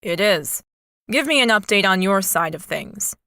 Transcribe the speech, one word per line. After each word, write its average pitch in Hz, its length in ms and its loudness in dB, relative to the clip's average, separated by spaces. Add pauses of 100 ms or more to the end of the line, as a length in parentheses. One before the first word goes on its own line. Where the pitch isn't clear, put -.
It 175 160 -4
is. 185 420 0 (480)
Give 262 160 0
me 285 160 2
an 240 80 4
update 208 360 2
on 190 180 2
your 196 180 2
side 165 320 -2
of 156 80 -12
things. - 540 -8 (100)